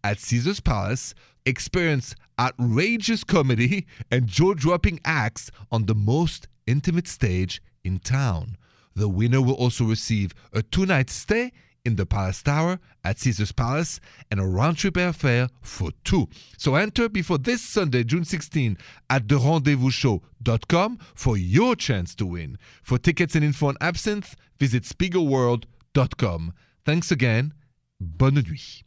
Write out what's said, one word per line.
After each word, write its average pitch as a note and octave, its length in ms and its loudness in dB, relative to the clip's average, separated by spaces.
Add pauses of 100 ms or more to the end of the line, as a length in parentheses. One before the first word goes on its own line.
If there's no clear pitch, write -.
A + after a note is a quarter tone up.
at G#2 160 -2
Caesars B2+ 400 -2
Palace, G#2 540 -2 (300)
experience D3 680 -2 (240)
outrageous D#3 880 0
comedy C3+ 640 2 (240)
and B2 160 2
jaw-dropping E3 800 2
acts C3 460 -2 (220)
on A2+ 140 0
the A2 80 0
most B2 520 0 (200)
intimate D#3+ 420 0
stage F#2 540 -2 (200)
in F#2 160 -2
town. A2 580 -2 (380)
The G#2 140 0
winner A#2 320 2
will B2+ 140 2
also B2 300 0
receive G#2+ 500 -2 (180)
a A2 100 -2
two-night F3+ 480 0
stay A#3+ 420 -2 (320)
in A#2 120 0
the F#2 100 -2
Palace F#2+ 360 -2
Tower D#3+ 380 0 (240)
at G2 140 -2
Caesars G#2 340 0
Palace C#3 480 -4 (300)
and G2+ 100 -2
a F#2+ 60 0
round-trip D3+ 480 0
airfare C3+ 560 0 (100)
for - 300 -8 (120)
two. D3+ 260 2 (280)
So C3+ 200 0
enter G#3+ 340 0
before F#3 260 0
this A3+ 240 -2
Sunday, B2+ 440 0
June D#3+ 200 0
sixteenth, C#3+ 560 -2 (300)
at B2+ 180 0
the C#3+ 80 4
rendezvous C3+ 540 2
show A2+ 320 0 (200)
dot A2+ 240 0
com G#3 320 0 (160)
for A#2 220 0
your C#3 400 4
chance F#2 380 -4
to G2+ 120 -4
win. E2+ 300 -8 (260)
For B2 140 -2
tickets E3+ 380 0
and D#3 100 4
info D3 240 0
on C#3 140 -2
Absinthe, F#3+ 520 -4 (240)
visit B2 260 2
spiegelworld C3+ 800 0 (280)
dot B2+ 240 2
com. E2+ 380 -4 (320)
Thanks D#3+ 240 0
again. B2+ 420 2 (480)
Bonne F2+ 340 2
nuit. F2+ 520 -4